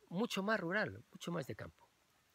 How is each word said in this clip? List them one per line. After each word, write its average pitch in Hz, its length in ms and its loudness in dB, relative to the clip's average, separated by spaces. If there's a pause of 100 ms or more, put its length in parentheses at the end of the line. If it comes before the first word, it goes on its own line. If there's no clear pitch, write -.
mucho 190 360 0
más 214 160 4
rural, 170 500 0
mucho - 220 -6
más 160 160 -2
de 110 80 -4
campo, - 320 -12 (460)